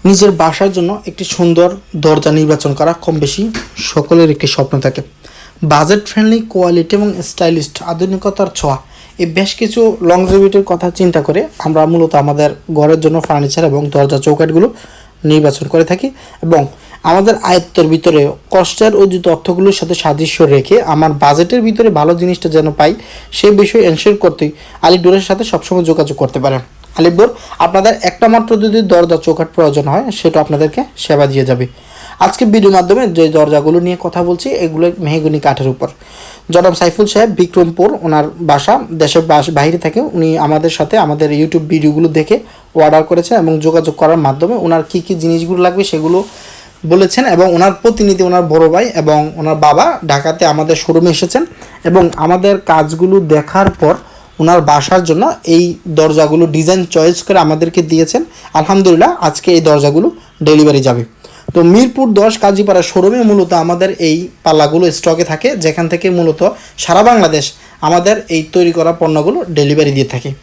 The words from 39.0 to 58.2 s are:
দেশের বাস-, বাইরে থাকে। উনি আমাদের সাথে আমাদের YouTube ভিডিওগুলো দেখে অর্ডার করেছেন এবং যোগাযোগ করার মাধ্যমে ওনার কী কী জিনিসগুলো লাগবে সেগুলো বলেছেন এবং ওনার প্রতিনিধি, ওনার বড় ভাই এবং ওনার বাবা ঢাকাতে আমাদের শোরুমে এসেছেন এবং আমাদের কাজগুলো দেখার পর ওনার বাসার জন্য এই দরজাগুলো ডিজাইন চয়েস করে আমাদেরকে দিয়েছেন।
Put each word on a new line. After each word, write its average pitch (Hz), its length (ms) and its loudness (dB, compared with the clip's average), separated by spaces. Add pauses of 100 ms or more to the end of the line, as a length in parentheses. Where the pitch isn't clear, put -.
দেশের 160 280 0
বাস-, 151 280 2
বাইরে 160 260 0
থাকে। 165 160 -2 (160)
উনি 160 120 0 (180)
আমাদের 156 320 0
সাথে 151 160 -2 (100)
আমাদের 151 240 -2 (120)
YouTube 156 320 0
ভিডিওগুলো 156 360 0 (100)
দেখে 156 180 0 (380)
অর্ডার 156 360 4
করেছেন 175 320 0
এবং 160 100 0 (140)
যোগাযোগ 160 360 0
করার 160 240 2
মাধ্যমে 160 280 -2 (120)
ওনার 165 240 0
কী 185 160 -4
কী 190 160 -4
জিনিসগুলো 170 440 -2
লাগবে 180 180 0
সেগুলো 165 340 -2 (760)
বলেছেন 190 320 2 (100)
এবং 175 120 4 (100)
ওনার 190 160 2 (100)
প্রতিনিধি, 208 480 2
ওনার 180 220 2
বড় 165 120 4 (100)
ভাই 220 120 0 (160)
এবং 151 160 2 (220)
ওনার 156 160 -2 (100)
বাবা 156 180 4 (260)
ঢাকাতে 147 320 -2 (100)
আমাদের 156 300 0
শোরুমে 165 340 2
এসেছেন 240 260 -2 (420)
এবং 175 180 2 (220)
আমাদের 185 300 2 (160)
কাজগুলো 160 460 0 (180)
দেখার 175 360 0 (100)
পর 156 140 2 (480)
ওনার 170 180 4 (100)
বাসার 147 380 2
জন্য 165 160 0 (200)
এই 170 200 4 (340)
দরজাগুলো 156 460 2 (120)
ডিজাইন 170 240 0 (140)
চয়েস 170 320 2
করে 190 200 2
আমাদেরকে 165 360 -2
দিয়েছেন। 165 400 -2 (360)